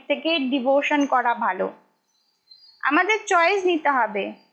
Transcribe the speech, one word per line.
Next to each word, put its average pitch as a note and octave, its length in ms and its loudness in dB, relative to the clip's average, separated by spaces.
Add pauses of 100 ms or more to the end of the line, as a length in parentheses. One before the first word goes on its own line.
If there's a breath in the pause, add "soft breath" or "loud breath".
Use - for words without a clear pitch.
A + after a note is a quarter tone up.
থেকে D#4+ 320 0
ডিভোশন C#4 680 0
করা A#3+ 280 0
ভালো। G3 400 -4 (1080)
আমাদের F#4 460 0
চয়েস F#4 380 2
নিতে D#4+ 240 0
হবে G#3+ 440 -2 (200)